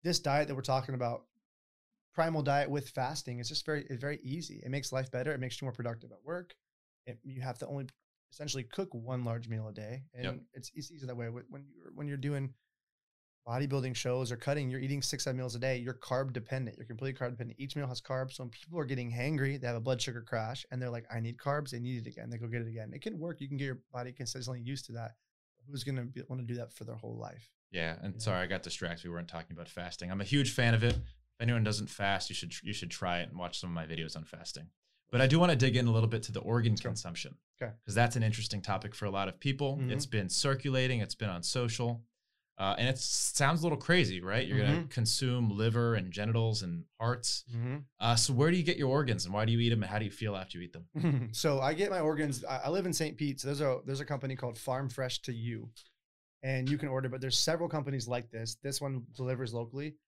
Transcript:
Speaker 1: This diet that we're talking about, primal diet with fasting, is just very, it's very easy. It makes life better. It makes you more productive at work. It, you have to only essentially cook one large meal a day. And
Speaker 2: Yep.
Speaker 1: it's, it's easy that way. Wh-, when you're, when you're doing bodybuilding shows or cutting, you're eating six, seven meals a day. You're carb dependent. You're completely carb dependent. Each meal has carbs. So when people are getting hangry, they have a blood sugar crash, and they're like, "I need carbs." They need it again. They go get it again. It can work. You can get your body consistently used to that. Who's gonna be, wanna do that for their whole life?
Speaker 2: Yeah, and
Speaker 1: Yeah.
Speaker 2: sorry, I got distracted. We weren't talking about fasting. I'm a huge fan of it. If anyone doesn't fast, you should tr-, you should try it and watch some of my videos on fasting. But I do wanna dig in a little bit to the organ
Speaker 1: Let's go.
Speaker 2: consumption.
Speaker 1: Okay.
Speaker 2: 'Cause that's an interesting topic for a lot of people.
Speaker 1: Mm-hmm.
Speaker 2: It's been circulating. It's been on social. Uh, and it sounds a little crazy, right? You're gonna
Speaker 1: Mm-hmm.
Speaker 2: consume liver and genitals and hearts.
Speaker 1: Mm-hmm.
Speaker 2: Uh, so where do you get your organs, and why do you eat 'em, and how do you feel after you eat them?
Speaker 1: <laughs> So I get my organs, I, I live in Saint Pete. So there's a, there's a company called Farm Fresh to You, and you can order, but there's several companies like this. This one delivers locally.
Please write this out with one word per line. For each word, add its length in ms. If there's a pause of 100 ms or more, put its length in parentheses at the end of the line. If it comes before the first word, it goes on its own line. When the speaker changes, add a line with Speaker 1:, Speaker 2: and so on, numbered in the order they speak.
Speaker 1:
This 160
diet 300
that 60
we're 60
talking 340
about, 280 (880)
primal 300
diet 260
with 200
fasting, 500
is 100
just 160
very, 240
it's 120
very 220
easy. 400
It 60
makes 220
life 180
better. 220
It 80
makes 220
you 40
more 80
productive 380
at 120
work. 300 (540)
It, 160
you 180
have 180
to 80
only 200 (440)
essentially 320
cook 300
one 300
large 240
meal 220
a 40
day. 300 (100)
And 120
Speaker 2:
Yep. 140 (140)
Speaker 1:
it's, 220
it's 160
easy 160
that 100
way. 100
Wh-, 220
when 140 (100)
you're, 220
when 120
you're 100
doing 360 (960)
bodybuilding 480
shows 360
or 60
cutting, 340
you're 80
eating 220
six, 240
seven 120
meals 180
a 40
day. 180
You're 160
carb 400
dependent. 440
You're 100
completely 320
carb 120
dependent. 280
Each 160
meal 120
has 140
carbs. 320
So 100
when 60
people 300
are 60
getting 260
hangry, 500
they 60
have 80
a 60
blood 200
sugar 200
crash, 500
and 100
they're 80
like, 240
"I 60
need 180
carbs." 320
They 100
need 260
it 40
again. 200
They 80
go 100
get 140
it 60
again. 260
It 100
can 160
work. 220
You 60
can 100
get 80
your 140 (140)
body 180
consistently 500
used 260
to 60
that. 180 (560)
Who's 160
gonna 220
be, 220
wanna 160
do 120
that 180
for 120
their 100
whole 220
life? 340 (200)
Speaker 2:
Yeah, 300
and 140
Speaker 1:
Yeah. 40
Speaker 2:
sorry, 240
I 40
got 160
distracted. 440
We 60
weren't 140
talking 280
about 140
fasting. 420
I'm 100
a 40
huge 280
fan 200
of 100
it. 120
If 460
anyone 220
doesn't 240
fast, 420
you 60
should 160
tr-, 140
you 80
should 180
try 280
it 100
and 80
watch 220
some 100
of 60
my 100
videos 300
on 100
fasting. 440 (420)
But 100
I 60
do 120
wanna 160
dig 200
in 100
a 60
little 180
bit 140
to 80
the 100
organ 300
Speaker 1:
Let's 100
go. 80
Speaker 2:
consumption. 460 (260)
Speaker 1:
Okay. 100 (140)
Speaker 2:
'Cause 80
that's 220
an 80
interesting 400
topic 320
for 100
a 60
lot 160
of 120
people. 380
Speaker 1:
Mm-hmm. 140
Speaker 2:
It's 160
been 220
circulating. 720
It's 160
been 140
on 140
social. 600 (540)
Uh, 200
and 100
it 100
sounds 600
a 40
little 140
crazy, 440
right? 260
You're 120
gonna 180
Speaker 1:
Mm-hmm. 100
Speaker 2:
consume 640
liver 460
and 140
genitals 520
and 240 (160)
hearts. 420 (100)
Speaker 1:
Mm-hmm. 240 (220)
Speaker 2:
Uh, 160
so 180
where 160
do 60
you 80
get 140
your 120
organs, 360
and 80
why 100
do 80
you 80
eat 140
'em, 100
and 80
how 80
do 60
you 60
feel 260
after 200
you 60
eat 80
them? 580
Speaker 1:
<laughs> 60
So 240
I 140
get 160
my 100
organs, 460
I, 200
I 40
live 160
in 80
Saint 240
Pete. 240
So 80
there's 100
a, 260
there's 140
a 60
company 320
called 200
Farm 320
Fresh 340
to 100
You, 360 (760)
and 260
you 80
can 100
order, 220
but 100
there's 180
several 300
companies 400
like 240
this. 320
This 160
one 260 (120)
delivers 360
locally. 420 (120)